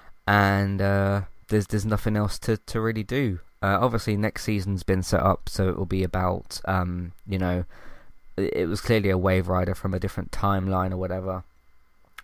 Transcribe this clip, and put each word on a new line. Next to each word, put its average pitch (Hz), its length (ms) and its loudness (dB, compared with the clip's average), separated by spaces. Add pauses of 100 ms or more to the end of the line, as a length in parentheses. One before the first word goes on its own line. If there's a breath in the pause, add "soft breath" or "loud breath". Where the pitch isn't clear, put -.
(280 loud breath)
and, 98 540 4
uh, 98 400 2 (280)
there's, 107 180 2
there's 104 180 -2
nothing 107 300 0
else 104 240 0
to, 110 160 0
to - 240 -6
really 110 240 -2
do. 117 360 -2 (220)
Uh, 98 200 2
obviously 120 340 2
next 104 280 -2
season's 98 400 -2
been 92 200 2
set - 180 2
up, - 280 2
so 95 180 0
it 92 100 0
will 92 80 -2
be 92 180 0
about, 92 600 -2
um, 90 480 -2 (160)
you 98 100 -2
know, 90 280 0 (720 soft breath)
it, 98 180 0
it 90 120 0
was 98 120 -2
clearly 107 300 2
a 92 80 4
Wave 92 320 2
Rider 92 260 0
from 95 180 -4
a 92 60 -2
different 92 320 -6
timeline 95 640 2
or 92 40 -4
whatever 92 460 -2 (800)